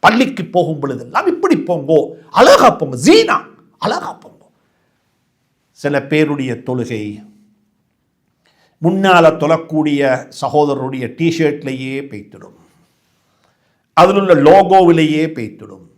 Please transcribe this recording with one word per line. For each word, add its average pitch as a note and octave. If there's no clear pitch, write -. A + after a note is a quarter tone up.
பள்ளிக்கு A3
போகும் D#3+
பொழுதெல்லாம் C3
இப்படி F4
போங்கோ, D3+
அழகா C4+
போங்க, C3+
ஜீனா, B3+
அழகா A3+
போங்க. -
சில C#3+
பேருடைய C#3+
தொழுகை A2+
முன்னால F3
தொழக்கூடிய D3
சகோதரருடைய C3
டிஷர்ட்லேயே C#3
பெய்த்திடும், -
அதில் F#3
உள்ள F#3+
லோகோவிலேயே E3
பெய்த்திடும் G#2